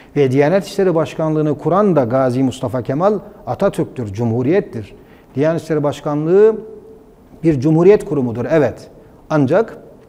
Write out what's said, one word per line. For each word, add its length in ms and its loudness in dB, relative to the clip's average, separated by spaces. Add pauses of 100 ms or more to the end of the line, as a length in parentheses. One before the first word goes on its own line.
(160)
Ve 160 2
Diyanet 340 2
İşleri 300 0
Başkanlığı'nı 640 -2
kuran 380 2
da 80 4
Gazi 400 0
Mustafa 380 -4
Kemal 380 0 (280)
Atatürk'tür, 680 -4
Cumhuriyettir. 800 -2 (400)
Diyanet 260 0
İşleri 220 -2
Başkanlığı 720 2 (880)
bir 160 2
cumhuriyet 460 4
kurumudur, 460 -4
evet. 380 0 (400)
Ancak 480 0 (320)